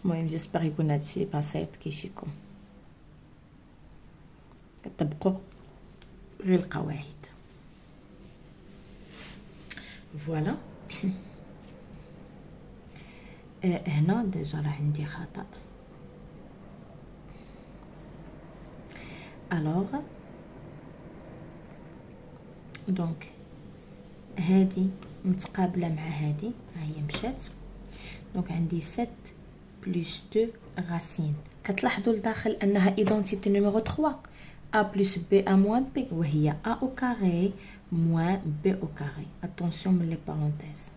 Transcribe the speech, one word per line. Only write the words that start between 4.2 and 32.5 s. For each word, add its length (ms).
طبقوا 400
غير 180
القواعد. 680
فوالا. 380
<clears throat> 140
آه، 260
هنا 360
ديجا 360
راه 60
عندي 380
خطأ. 400
ألوغ، 460
دونك 440
هادي 520
متقابلة 640
مع 120
هادي، 500
ها 80
هي 180
مشات. 440
دونك 180
عندي 280
سات 300
بلس 360
دو 120
غاسين. 560
كتلاحظوا 500
لداخل 380